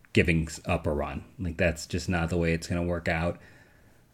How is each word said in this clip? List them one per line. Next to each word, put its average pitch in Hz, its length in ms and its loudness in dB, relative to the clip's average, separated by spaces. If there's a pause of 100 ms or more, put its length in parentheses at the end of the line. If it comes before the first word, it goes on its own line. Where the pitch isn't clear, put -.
(140)
giving 82 340 6 (180)
up 87 220 0
a 78 60 2
run. 73 300 -4 (160)
Like, 85 180 -6
that's 95 280 0
just - 220 -4
not 85 220 0
the 87 80 0
way 85 160 2
it's 82 140 -4
gonna 87 160 -2
work 87 240 -4
out. 87 300 0 (760)